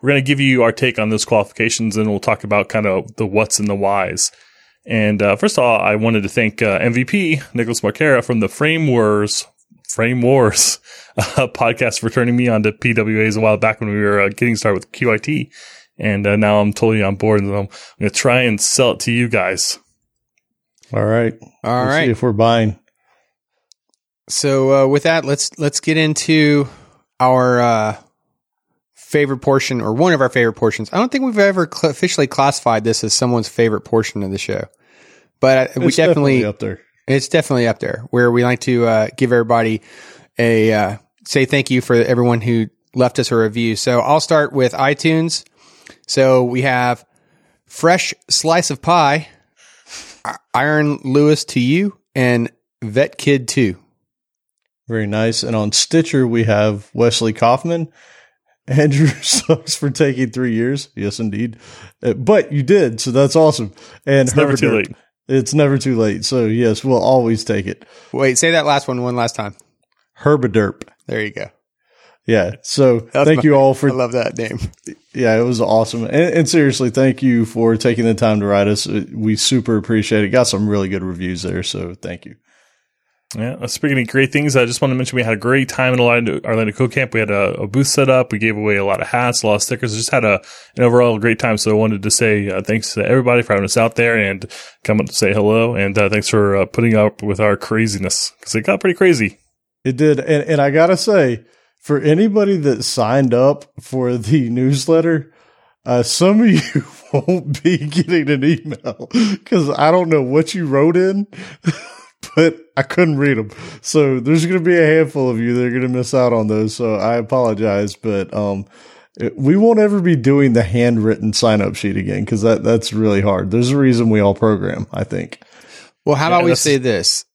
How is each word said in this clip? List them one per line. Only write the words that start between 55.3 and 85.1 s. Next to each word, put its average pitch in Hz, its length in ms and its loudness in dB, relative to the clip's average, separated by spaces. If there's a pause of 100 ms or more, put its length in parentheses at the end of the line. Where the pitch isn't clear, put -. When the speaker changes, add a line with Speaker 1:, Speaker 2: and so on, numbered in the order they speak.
Speaker 2:
And 113 140 -4
on 104 160 -2
Stitcher, 160 560 0
we 113 160 0
have 104 500 0
Wesley 113 380 0
Kaufman. 143 560 0 (800)
"Andrew 143 380 2
<laughs> - 160 -2
sucks - 520 -2
for 143 160 -4
taking 131 400 0
three 127 240 -4
years." 127 400 -4
Yes, 101 240 -6
indeed. 113 400 -4 (440)
Uh, 123 120 0
but 170 380 0
you 143 100 -2
did, 131 380 2
so 131 100 -4
that's 135 240 2
awesome. 151 380 2 (320)
And 139 240 2
Speaker 1:
It's 131 80 0
never 143 140 2
Speaker 2:
Herbert 139 100 0
Speaker 1:
too 131 100 2
Speaker 2:
Derp. 117 40 0
Speaker 1:
late. - 220 -4 (320)
Speaker 2:
It's 135 260 0
never 143 220 2
too 131 200 -2
late. 107 280 0
So, 123 220 0
yes, 110 380 0
we'll 123 180 2
always 117 400 2
take 101 240 -4
it. - 180 -10 (280)
Speaker 3:
Wait, 131 260 0
say 165 140 2
that 156 120 2
last 139 220 0
one 123 160 -4
one 123 140 -4
last 117 180 -2
time. 104 220 -10 (640)
Speaker 2:
Herbaderp. 113 680 0 (200)
Speaker 3:
There 110 120 -6
you 104 120 -6
go. - 140 -10 (800)
Speaker 2:
Yeah. 98 360 0
So 127 380 2
Speaker 3:
That's 139 280 0
Speaker 2:
thank 151 100 4
Speaker 3:
my 127 40 -2
Speaker 2:
you 151 120 4
all 135 200 4
for 139 140 0
Speaker 3:
I 131 40 2
love 127 200 -2
that 117 240 -2
name. 113 220 -6 (560)
Speaker 2:
Yeah, 113 240 2
it 120 60 2
was 123 160 -2
awesome. 113 440 0
And, - 100 -6
and 165 340 2
seriously, 135 420 2
thank 131 320 0
you 120 220 2
for 113 320 0
taking 113 280 0
the 113 100 2
time 107 260 0
to 101 60 -2
write 101 200 2
us. 104 220 -2
Uh, 104 240 -4
we 107 240 -2
super 120 400 0
appreciate 107 480 0
it. 95 60 -2
Got 123 180 2
some 104 200 -2
really 101 200 0
good 92 160 -4
reviews 90 380 -6
there, 92 200 -6
so 92 320 -8
thank 90 300 -14
you. - 100 -20 (1040)
Speaker 1:
Yeah, 113 240 -6
uh, 98 80 -10
speaking 139 320 -2
of 113 80 -4
great 135 240 0
things, 147 240 0
I 123 100 4
just 120 140 -6
wanna 131 160 0
mention 127 180 -6